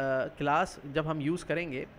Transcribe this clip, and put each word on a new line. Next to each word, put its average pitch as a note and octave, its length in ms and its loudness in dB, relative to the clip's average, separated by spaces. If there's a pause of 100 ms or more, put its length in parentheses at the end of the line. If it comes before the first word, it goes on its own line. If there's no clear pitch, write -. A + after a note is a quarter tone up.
(400)
क्लास D3+ 480 2
जब D3 200 0
हम D#3 140 0
यूज़ E3 240 0
करेंगे D3+ 420 -2 (120)